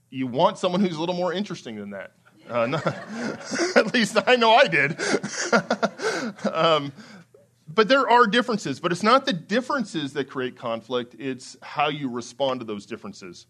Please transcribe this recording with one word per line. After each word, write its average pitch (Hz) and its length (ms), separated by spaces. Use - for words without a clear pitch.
you 131 160
want 127 320
someone 180 220
who's 170 160
a 151 40
little 175 140
more 175 180
interesting 170 440
than 101 140
that. 98 220
Uh, 117 160
<laughs> - 0
not, 143 200
at 220 180
least 220 320
I 247 100
know 226 160
I 254 140
did. 147 380
<laughs> - 40
Um, 156 420
but 180 200
there 262 200
are 240 180
differences, 202 540
but 175 100
it's 175 120
not 254 240
the 269 60
differences 190 840
that 139 160
create 127 260
conflict. 120 640
It's 131 440
how 151 260
you 151 200
respond 127 520
to 117 60
those 104 200
differences. 98 640